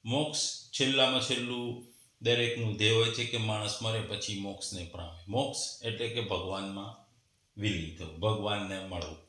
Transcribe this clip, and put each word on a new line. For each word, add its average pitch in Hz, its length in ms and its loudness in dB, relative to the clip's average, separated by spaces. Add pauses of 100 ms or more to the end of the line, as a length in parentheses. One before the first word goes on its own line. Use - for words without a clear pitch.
મોક્ષ - 640 0
છેલ્લામાં 131 500 4
છેલ્લું 120 640 -2 (340)
દરેકનું 117 540 2
ધ્યેય 107 180 6
હોય 113 180 6
છે 117 140 -2
કે 117 120 -2
માણસ 107 440 0
મરે 110 200 0
પછી 104 380 -4
મોક્ષને 98 440 -6
પામે. 82 440 -10
મોક્ષ - 540 -2
એટલે 113 260 -2
કે 117 140 -2
ભગવાનમાં 98 920 -4 (480)
વિલીન 82 340 0
થવું, 80 240 -10
ભગવાનને 104 600 2
મળવું 85 380 -6 (120)